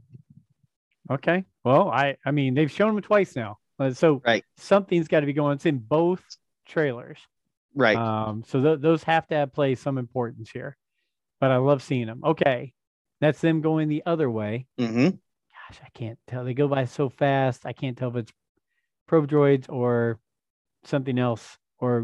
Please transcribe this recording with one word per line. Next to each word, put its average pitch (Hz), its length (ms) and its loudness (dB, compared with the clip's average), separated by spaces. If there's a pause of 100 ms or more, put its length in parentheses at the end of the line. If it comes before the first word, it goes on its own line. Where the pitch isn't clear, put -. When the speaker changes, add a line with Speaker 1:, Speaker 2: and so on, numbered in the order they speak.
(1080)
Speaker 1:
Okay. 170 360 -2 (180)
Well, 151 260 4
I, 135 360 0
I 135 60 -2
mean, 135 220 0
they've 147 180 0
shown 214 240 0
them 202 60 -4
twice 208 340 0
now. 107 220 -10 (220)
Uh, 135 140 -2
so 143 320 2
Speaker 2:
Right. 113 180 2 (140)
Speaker 1:
something's 190 500 0
gotta 156 180 2
be 143 80 -2
going. 143 220 0
It's 135 100 -8
in 143 140 0
both 165 440 0 (420)
trailers. 131 520 -4 (560)
Speaker 2:
Right. 113 240 2
Speaker 1:
Um, 110 500 -4
so 135 140 -2
th-, 151 200 2
those 160 220 0
have 165 240 0
to 160 80 -4
have, 143 180 -2
play 135 220 0
some 139 220 -6
importance 117 540 -8
here. - 260 -14 (600)
But 135 120 2
I 127 60 2
love 135 240 2
seeing 120 260 -4
them. 120 160 -12
Okay. 139 500 0 (460)
That's 151 220 2
them 160 200 0
going 156 280 0
the 151 160 -4
other 156 240 0
way. 110 380 -6 (120)
Speaker 2:
Mm-hmm. 117 300 0
Speaker 1:
Gosh, - 720 -12
I - 100 -20
can't 113 340 -12
tell. 127 160 -10
They 123 100 -6
go 143 140 0
by 135 180 0
so 135 240 -4
fast. 135 560 0
I 123 80 -10
can't 131 240 -8
tell 127 120 -4
if 120 80 -8
it's 110 140 -8 (760)
probe 151 220 2
droids 143 400 4
or 120 500 -2 (680)
something 135 340 -2
else, 120 380 -4 (220)
or, 120 240 0